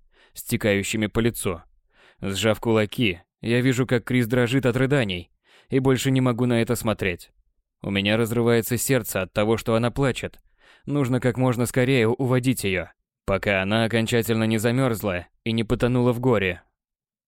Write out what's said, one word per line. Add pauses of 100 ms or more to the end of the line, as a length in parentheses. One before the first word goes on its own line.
(340)
стекающими
по
лицу. (580)
Сжав
кулаки, (200)
я
вижу,
как
Крис
дрожит
от
рыданий, (400)
и
больше
не
могу
на
это
смотреть. (540)
У
меня
разрывается
сердце
от
того,
что
она
плачет. (480)
Нужно
как
можно
скорее
уводить
ее, (380)
пока
она
окончательно
не
замерзла (160)
и
не
потонула
в
горе. (640)